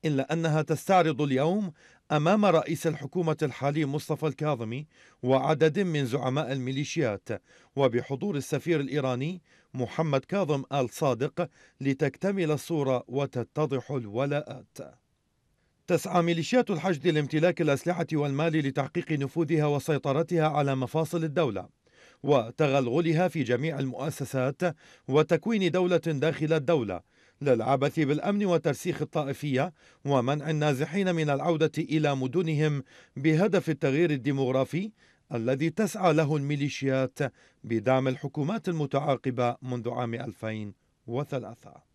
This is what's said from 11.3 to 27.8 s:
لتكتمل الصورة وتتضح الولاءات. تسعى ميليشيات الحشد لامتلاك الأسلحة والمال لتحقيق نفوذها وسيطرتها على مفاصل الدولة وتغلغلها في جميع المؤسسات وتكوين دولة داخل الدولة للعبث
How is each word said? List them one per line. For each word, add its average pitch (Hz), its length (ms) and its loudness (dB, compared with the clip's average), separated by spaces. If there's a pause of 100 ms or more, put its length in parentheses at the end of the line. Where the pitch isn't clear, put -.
لتكتمل 151 680 -2
الصورة 135 560 -2
وتتضح 131 840 -4
الولاءات. 127 880 -6 (1080)
تسعى 180 340 2
ميليشيات 170 500 2
الحشد 165 360 -2
لامتلاك 156 540 2
الأسلحة 165 520 0
والمال 147 400 0
لتحقيق 143 580 -2
نفوذها 151 540 0
وسيطرتها 147 840 0
على 139 280 2
مفاصل 156 480 -2
الدولة 135 600 -2 (380)
وتغلغلها 143 1040 2
في 151 160 -2
جميع 139 360 0
المؤسسات 135 840 -4 (460)
وتكوين 165 640 2
دولة 180 260 2
داخل 156 560 0
الدولة 123 480 0 (400)
للعبث 135 580 2